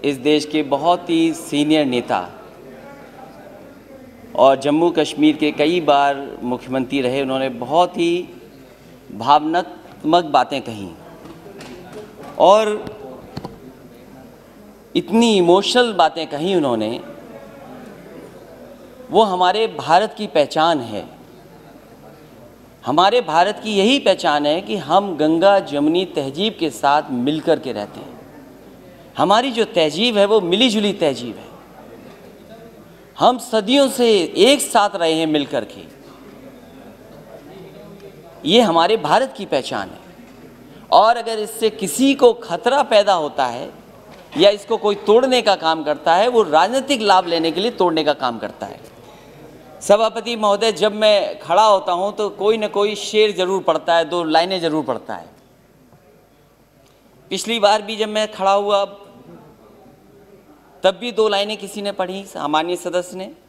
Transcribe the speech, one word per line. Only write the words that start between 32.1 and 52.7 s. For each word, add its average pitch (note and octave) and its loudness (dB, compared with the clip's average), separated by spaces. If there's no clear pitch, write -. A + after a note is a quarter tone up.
हम A#3+ 4
सदियों B3 0
से G#3+ 2
एक B3 6
साथ G#3 2
रहे E3 0
हैं D#3+ 0
मिलकर C#3+ -2
के। G2 -18
ये A3 6
हमारे F3+ 2
भारत F3 0
की G3 -12
पहचान B2 -4
है। - -20
और A3 6
अगर A3 -6
इससे G#3+ -2
किसी B3+ 0
को B3+ 6
खतरा A#3+ -2
पैदा G#3 2
होता D3 -2
है A#2+ -8
या F#3+ 6
इसको G#3 -4
कोई G#3 0
तोड़ने A#3+ 4
का G3+ 2
काम D#3+ -2
करता D3+ 0
है, G#3 4
वो A#3 2
राजनीतिक A3 2
लाभ F#3+ 4
लेने E3 0
के E3 -4
लिए A3+ 0
तोड़ने E3+ 0
का D3 2
काम B2 -4
करता G#2 -10
है। - -18
सभापति A3 0
महोदय, G#3 2
जब G3+ 0
मैं G#3 2
खड़ा F3+ 4
होता F#3+ 2
हूं F#3+ -2
तो G#3 -4
कोई G#3 0
न G#3 -4
कोई G#3 -2